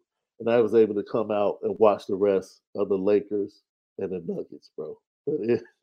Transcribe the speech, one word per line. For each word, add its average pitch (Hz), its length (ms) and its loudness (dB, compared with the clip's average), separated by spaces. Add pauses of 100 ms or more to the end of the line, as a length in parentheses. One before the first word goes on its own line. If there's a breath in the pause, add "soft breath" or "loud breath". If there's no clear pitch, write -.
(400)
and 113 100 -4
I 120 100 4
was 107 140 2
able 110 220 6
to 101 80 -2
come 107 260 -4
out 104 320 0
and 98 160 -4
watch 104 300 4
the 101 80 -4
rest 95 460 0 (140)
of 98 140 -2
the 98 80 0
Lakers 101 640 -2 (380)
and 95 120 -6
the 90 140 -8
Nuggets, - 500 -12
bro. 78 220 -12 (300)
But 143 140 -4
it, 117 220 0 (200)